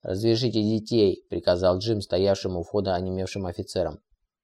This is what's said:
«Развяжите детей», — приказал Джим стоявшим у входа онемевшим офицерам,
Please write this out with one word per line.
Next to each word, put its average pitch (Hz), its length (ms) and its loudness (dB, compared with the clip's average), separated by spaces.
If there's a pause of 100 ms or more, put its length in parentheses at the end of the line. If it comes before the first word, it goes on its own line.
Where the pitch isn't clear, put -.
«Развяжите 113 600 0
детей», — 107 680 2
приказал 90 480 2
Джим 107 220 -2
стоявшим 95 560 0
у 85 60 -4
входа 95 320 -2
онемевшим 92 520 -4
офицерам, 87 540 -4 (440)